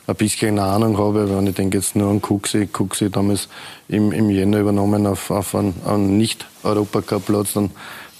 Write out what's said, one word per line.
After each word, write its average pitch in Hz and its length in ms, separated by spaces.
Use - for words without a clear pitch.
ein 95 100
bisschen 107 440
eine 98 100
Ahnung 107 300
habe, 104 360
wenn 98 120
ich 92 80
denke 98 220
jetzt - 180
nur 101 160
an 101 100
Kuxi, 101 460
Kuxi 101 420
damals 98 380
im, 104 240
im 107 180
Jänner 98 300
übernommen 104 480
auf, 98 240
auf 98 240
einen, 101 180
einen 101 300
Nicht-Europacup-Platz, 104 1400
dann 104 180